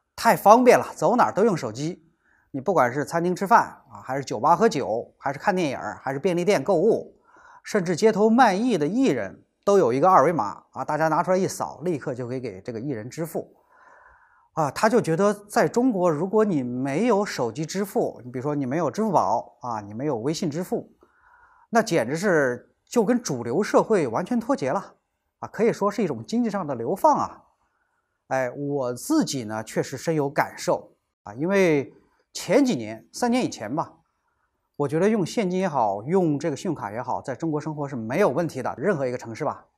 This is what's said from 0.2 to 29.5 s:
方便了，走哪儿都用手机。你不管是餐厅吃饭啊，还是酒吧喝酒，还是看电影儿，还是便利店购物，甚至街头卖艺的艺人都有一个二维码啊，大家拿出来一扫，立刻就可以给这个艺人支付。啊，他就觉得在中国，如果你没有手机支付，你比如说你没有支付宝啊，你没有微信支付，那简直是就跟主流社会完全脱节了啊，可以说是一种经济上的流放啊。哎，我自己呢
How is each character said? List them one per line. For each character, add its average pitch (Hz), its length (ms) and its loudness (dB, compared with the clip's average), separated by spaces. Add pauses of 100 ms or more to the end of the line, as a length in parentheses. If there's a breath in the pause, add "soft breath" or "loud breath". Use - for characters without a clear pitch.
方 226 280 8
便 226 140 8
了， 120 80 0 (100)
走 180 200 0
哪 226 80 4
儿 113 100 0
都 190 100 2
用 208 140 2
手 113 140 -8
机。 147 300 -8 (540)
你 131 60 -8
不 151 100 -2
管 127 220 4
是 143 100 -2
餐 165 200 -4
厅 180 120 0
吃 196 120 -4
饭 196 340 4 (100)
啊， 104 120 -18
还 131 120 -8
是 139 80 -4
酒 127 160 -8
吧 151 160 4
喝 214 140 4
酒， 110 480 -4
还 - 160 -6
是 147 60 -12
看 196 160 0
电 175 140 0
影 117 60 -6
儿， 196 280 -8
还 135 100 -4
是 139 60 -6
便 175 180 0
利 175 80 -2
店 175 180 2
购 202 120 2
物， 165 440 0 (440 soft breath)
甚 - 200 -2
至 175 120 -2
街 214 160 4
头 208 180 4
卖 226 240 6
艺 220 240 0
的 147 80 0
艺 233 220 2
人 110 360 -2 (220)
都 196 140 6
有 127 120 4
一 131 80 0
个 165 80 4
二 185 160 8
维 175 80 4
码 110 380 2
啊， 127 160 -8
大 151 100 -2
家 160 120 2
拿 156 160 2
出 175 80 0
来 185 60 4
一 190 100 0
扫， - 360 -6
立 170 140 -2
刻 135 160 -8
就 120 140 -8
可 123 80 -6
以 131 40 -6
给 101 220 -10
这 123 100 -10
个 113 80 -8
艺 135 100 -6
人 117 200 -8
支 156 160 -8
付。 - 300 -8 (960 soft breath)
啊， 151 180 -2
他 - 180 0
就 226 140 4
觉 160 160 0
得 202 160 2
在 202 340 0
中 247 240 2
国， 180 160 2
如 165 220 0
果 214 160 2
你 165 160 0
没 135 460 -2
有 202 180 2
手 120 260 -4
机 147 140 -6
支 190 180 -4
付， 196 400 -4
你 123 60 -16
比 123 80 -8
如 120 60 -6
说 147 100 -2
你 143 140 -4
没 143 100 -2
有 156 140 0
支 202 100 -4
付 220 100 -2
宝 117 520 0
啊， 113 180 -6
你 101 140 -12
没 131 100 -6
有 143 120 -2
微 123 140 -4
信 165 160 -4
支 156 160 -4
付， - 300 -8 (800 soft breath)
那 226 100 6
简 160 260 2
直 139 80 -4
是 156 560 2 (140)
就 233 180 2
跟 233 160 2
主 123 240 -6
流 131 200 0
社 233 180 4
会 175 260 2
完 120 160 -2
全 240 160 -2
脱 262 160 -2
节 131 140 -2
了 - 240 -4 (460)
啊， 113 80 -10
可 - 160 -4
以 214 100 4
说 202 160 -2
是 202 140 -4
一 - 20 0
种 117 180 -6
经 240 200 -2
济 214 80 -2
上 185 160 -4
的 139 80 -4
流 120 200 -4
放 277 220 4
啊。 - 280 -6 (800)
哎， 131 240 -2
我 139 420 -4
自 277 320 0
己 131 200 -6
呢 110 180 -8